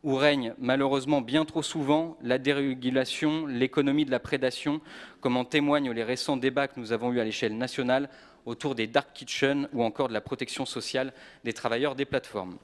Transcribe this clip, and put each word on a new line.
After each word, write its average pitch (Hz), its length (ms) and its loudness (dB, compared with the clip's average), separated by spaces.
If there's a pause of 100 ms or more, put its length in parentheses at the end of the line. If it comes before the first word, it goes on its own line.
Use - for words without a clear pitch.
où 139 120 2
règne 135 440 4
malheureusement 135 640 2
bien 143 240 2
trop 156 160 -4
souvent 156 580 0
la 123 160 2
dérégulation, 135 1080 0
l'économie 139 580 2
de 135 60 -4
la 127 100 2
prédation, 143 640 -2 (400)
comme 127 160 2
en 127 80 0
témoignent 143 460 2
les 113 120 -2
récents 135 320 -2
débats 131 320 0
que - 100 -12
nous 113 140 -4
avons 117 220 0
eus 123 60 2
à 113 40 0
l'échelle 110 320 -2
nationale 127 540 0 (340)
autour 123 300 -4
des 113 120 0
dark 127 280 0
kitchens 139 580 0
ou 127 100 0
encore 117 260 0
de 117 60 -6
la 107 60 0
protection 131 440 -6
sociale 131 480 -4 (320)
des 117 80 -2
travailleurs 123 420 0
des 135 100 -2
plateformes. 101 600 -4